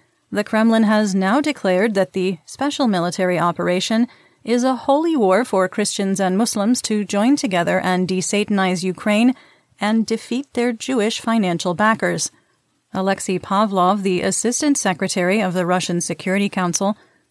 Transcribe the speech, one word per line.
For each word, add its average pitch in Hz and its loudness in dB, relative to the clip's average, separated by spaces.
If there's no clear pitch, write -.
the 202 -2
Kremlin 226 2
has 214 2
now 196 2
declared 220 0
that 185 0
the 185 -2
special 285 -2
military 180 0
operation 180 0
is 240 0
a 262 2
holy 311 0
war 208 4
for 190 0
Christians 196 -2
and 185 0
Muslims 220 0
to 214 -2
join 214 2
together 180 0
and 185 0
desatanize 190 0
Ukraine 208 2
and 214 0
defeat 226 -4
their 247 0
Jewish 226 -2
financial 185 0
backers. 196 0
Alexei 190 -2
Pavlov, 196 0
the 185 0
Assistant 196 0
Secretary 185 0
of 180 -2
the 180 0
Russian 175 0
Security 190 -2
Council, 196 -2